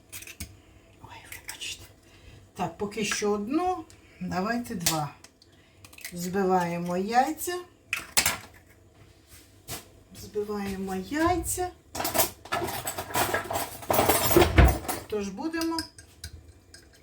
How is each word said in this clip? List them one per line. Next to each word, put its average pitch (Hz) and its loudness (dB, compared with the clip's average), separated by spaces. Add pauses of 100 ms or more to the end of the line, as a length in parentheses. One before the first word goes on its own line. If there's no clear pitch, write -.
(1000)
Ой, - -18 (140)
вибачте. - -12 (680)
Так, - -4
поки 208 -2
що - 0
одну, 320 0 (340)
давайте 208 -2
два. 160 0 (1040)
Збиваємо 175 0
яйця. 269 0 (2500)
Збиваємо 196 -4
яйця. 339 0 (3500)
Тож 202 -2
будемо 320 -2 (1200)